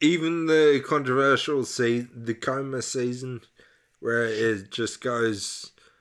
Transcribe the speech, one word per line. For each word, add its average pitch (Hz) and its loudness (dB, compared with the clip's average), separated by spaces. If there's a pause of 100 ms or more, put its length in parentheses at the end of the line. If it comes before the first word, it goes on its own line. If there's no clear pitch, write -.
even 165 2
the 151 6
controversial 139 2
se-, 120 -2
the 117 -6
Coma 135 -4
season, 123 -6 (580)
where 117 0
it 110 -2
just - -6
goes 113 -4 (280)